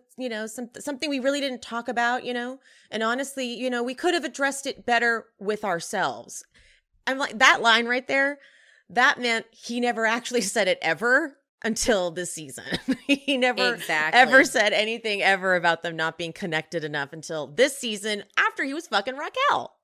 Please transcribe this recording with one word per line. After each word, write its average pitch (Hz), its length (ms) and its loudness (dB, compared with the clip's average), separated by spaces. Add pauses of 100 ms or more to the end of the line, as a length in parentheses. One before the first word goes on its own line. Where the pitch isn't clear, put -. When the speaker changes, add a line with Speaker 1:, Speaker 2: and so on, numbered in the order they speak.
(160)
Speaker 1:
you 254 120 -6
know, 220 180 -6
some-, 233 320 -10
something 294 300 -6
we 285 100 0
really 277 220 0
didn't 254 220 -4
talk 233 260 -8
about, 240 360 0
you 247 100 -4
know, 247 240 -6 (320)
and 220 120 -4
honestly, 254 440 -2
you 240 240 -4
know, 240 120 -2
we 247 120 -4
could 349 200 0
have 294 100 -2
addressed 277 420 -4
it - 180 -8
better 233 420 2 (120)
with 208 260 -4
ourselves." 170 760 -2 (640)
I'm 262 120 -2
like, 262 200 -4
that 269 240 6
line 233 240 4
right 247 200 -2
there, 277 320 0 (520)
that 247 300 2
meant 233 300 -2
he - 280 -8
never 233 280 0
actually 240 340 -2
said 190 280 0
it 175 140 2
ever 240 560 0 (240)
until 214 480 0
this 175 220 -8
season. 135 320 -14 (220)
<laughs> - 200 -4
He 277 300 0
never 247 380 2
Speaker 2:
Exactly. 160 440 2
Speaker 1:
ever 262 260 8
said 214 280 2
anything 214 500 0
ever 185 320 4
about 170 280 2
them 170 140 -6
not 160 200 -2
being 165 160 -8
connected 160 500 -4
enough 147 300 -4
until 156 340 -8
this 240 300 2
season 208 480 -6 (140)
after 415 260 0
he 269 80 -4
was 320 140 -8
fucking 226 300 -2
Raquel. 415 680 -2